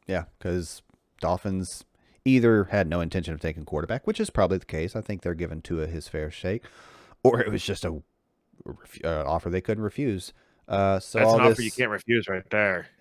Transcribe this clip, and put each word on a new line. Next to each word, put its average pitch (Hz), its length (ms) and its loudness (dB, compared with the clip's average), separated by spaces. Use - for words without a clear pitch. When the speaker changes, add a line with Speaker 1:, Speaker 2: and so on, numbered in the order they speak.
Speaker 1:
Yeah, 90 180 -2
'cause 90 440 -6
Dolphins 90 680 -4
either 117 380 6
had 95 240 0
no 85 120 0
intention 85 320 -4
of 78 80 -10
taking 78 240 -6
quarterback, 80 420 -4
which 214 140 -2
is 214 80 -4
probably 95 300 2
the - 80 -16
case. 82 280 -4
I 110 60 -6
think 104 220 -8
they're 90 100 -4
giving 80 300 -8
Tua 80 240 -4
his 80 220 -8
fair 76 220 -6
shake, 95 340 -6
or 120 160 6
it 104 100 0
was 104 140 -4
just 92 220 -4
a 80 160 -8
ref-, - 360 -16
uh, 78 240 -2
offer 80 220 -2
they 90 140 -2
couldn't 110 200 -4
refuse. 107 520 -4
Uh, 98 320 0
so - 180 -6
Speaker 2:
That's 110 120 6
Speaker 1:
all 113 100 8
Speaker 2:
an 123 60 8
offer 117 160 6
you 110 80 -2
Speaker 1:
this - 60 -12
Speaker 2:
can't 123 140 0
refuse 107 380 0
right 95 220 -4
there. 98 380 0